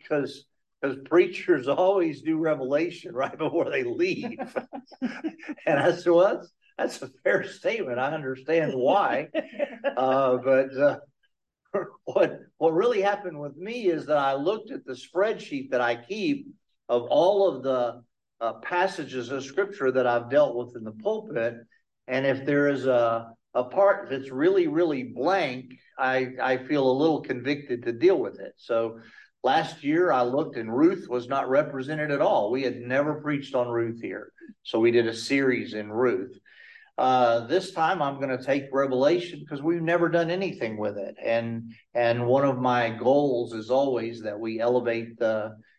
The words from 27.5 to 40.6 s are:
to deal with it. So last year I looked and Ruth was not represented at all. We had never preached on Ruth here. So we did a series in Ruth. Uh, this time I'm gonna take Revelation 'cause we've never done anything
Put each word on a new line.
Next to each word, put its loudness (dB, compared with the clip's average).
to -4
deal 4
with -4
it. -14
So -4
last 0
year 2
I 4
looked -2
and -4
Ruth 4
was -4
not -2
represented 0
at 2
all. 2
We 0
had -2
never 0
preached -4
on 0
Ruth -2
here. -10
So -2
we 6
did 4
a -4
series 0
in -8
Ruth. -2
Uh, 4
this -2
time 0
I'm -4
gonna -4
take -2
Revelation 2
'cause -10
we've 0
never 2
done 2
anything -4